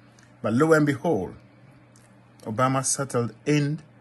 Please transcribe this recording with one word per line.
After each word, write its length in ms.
But 120
lo 180
and 120
behold, 500
Obama 420
settled 500
in 340